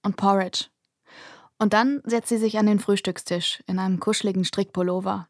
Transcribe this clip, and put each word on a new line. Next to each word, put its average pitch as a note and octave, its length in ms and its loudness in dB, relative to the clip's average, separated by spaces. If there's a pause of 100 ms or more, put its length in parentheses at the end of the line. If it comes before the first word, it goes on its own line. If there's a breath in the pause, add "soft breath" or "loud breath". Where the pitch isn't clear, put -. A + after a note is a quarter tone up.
und G3+ 160 -2
Porridge. G3 520 0 (880 loud breath)
Und G#3 160 2
dann C4 300 2
setzt A#3 260 -2
sie A#3 80 2
sich A3 200 0
an G#3+ 80 4
den G#3 140 4
Frühstückstisch - 880 -2
in F#3 120 -2
einem F#3 200 0
kuscheligen G3 440 0
Strickpullover, F#3 880 -2